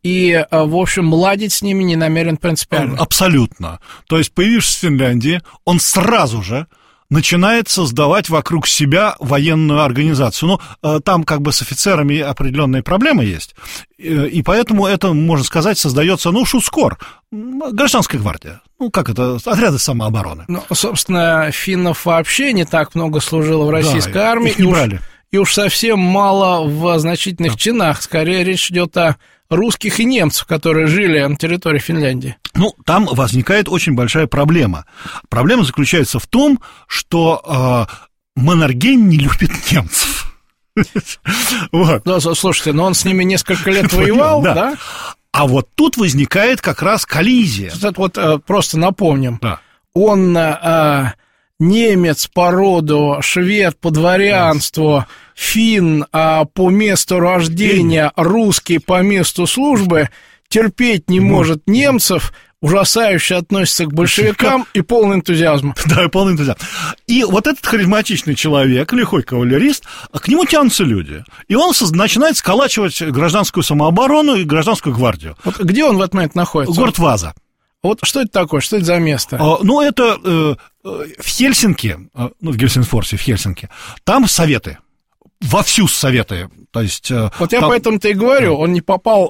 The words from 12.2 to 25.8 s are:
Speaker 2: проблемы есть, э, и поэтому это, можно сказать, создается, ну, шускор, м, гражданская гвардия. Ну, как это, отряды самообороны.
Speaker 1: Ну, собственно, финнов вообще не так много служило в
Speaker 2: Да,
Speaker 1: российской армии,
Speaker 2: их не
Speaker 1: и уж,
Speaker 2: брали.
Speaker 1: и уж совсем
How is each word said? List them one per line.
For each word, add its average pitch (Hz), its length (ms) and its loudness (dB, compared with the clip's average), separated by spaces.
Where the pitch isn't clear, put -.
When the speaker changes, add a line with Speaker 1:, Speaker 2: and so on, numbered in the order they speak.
Speaker 2:
проблемы 208 420 2
есть, 90 300 -6
э, 151 300 -2
и 165 120 -2
поэтому 202 460 0
это, 190 260 0
можно 151 320 0
сказать, 175 320 0
создается, 165 540 0
ну, 233 120 2
шускор, - 540 0
м, 247 280 -10
гражданская 214 480 0
гвардия. 78 420 -8
Ну, 247 100 -4
как 175 200 -4
это, 123 360 -2
отряды 208 320 2
самообороны. 110 680 -4
Speaker 1:
Ну, 180 160 -6
собственно, 165 760 0
финнов 180 560 -2
вообще 190 440 0
не 180 140 0
так 156 300 -4
много 156 240 -2
служило 156 460 0
в - 20 0
Speaker 2:
Да, 151 60 0
Speaker 1:
российской 139 500 0
армии, 233 280 0
Speaker 2:
их - 60 -4
не 185 80 4
Speaker 1:
и - 20 4
уж, 185 60 4
Speaker 2:
брали. 113 260 0
Speaker 1:
и 190 60 0
уж 196 160 2
совсем 208 460 0